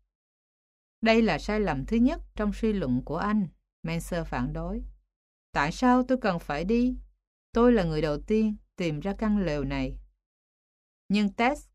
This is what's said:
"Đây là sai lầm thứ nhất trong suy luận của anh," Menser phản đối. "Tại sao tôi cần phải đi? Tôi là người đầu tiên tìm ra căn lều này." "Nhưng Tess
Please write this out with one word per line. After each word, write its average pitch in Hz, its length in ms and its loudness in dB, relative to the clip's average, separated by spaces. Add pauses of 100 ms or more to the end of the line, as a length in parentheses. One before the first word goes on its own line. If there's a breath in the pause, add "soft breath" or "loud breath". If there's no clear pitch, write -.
(1000)
"Đây 226 200 6
là 185 180 2
sai 214 200 -2
lầm 175 260 -2
thứ 226 120 0
nhất 277 240 2 (140)
trong 208 180 -2
suy 220 200 -2
luận 131 320 -2
của 147 120 -6
anh," 202 300 0 (360)
Menser 165 440 -4
phản 139 260 -4
đối. 180 300 -8 (680)
"Tại 151 200 0
sao 247 320 4
tôi 254 140 0
cần 190 220 -2
phải 151 260 -6
đi? 240 320 0 (540)
Tôi 240 220 6
là 208 100 4
người 156 180 0
đầu 151 200 -2
tiên 214 340 2 (200)
tìm 160 240 -2
ra 196 180 -4
căn 208 200 0
lều 151 260 -2
này." 135 360 -4 (1080)
"Nhưng 202 240 2
Tess 269 420 -2